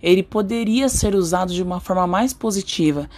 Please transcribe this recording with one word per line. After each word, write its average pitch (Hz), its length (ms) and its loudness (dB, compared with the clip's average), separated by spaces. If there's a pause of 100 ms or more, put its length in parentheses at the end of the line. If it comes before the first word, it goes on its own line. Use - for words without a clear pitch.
ele 180 220 4
poderia 226 640 0
ser 214 240 0
usado 180 400 0
de 180 80 -2
uma 180 200 -4
forma 185 260 0
mais 208 260 0
positiva, 160 840 -2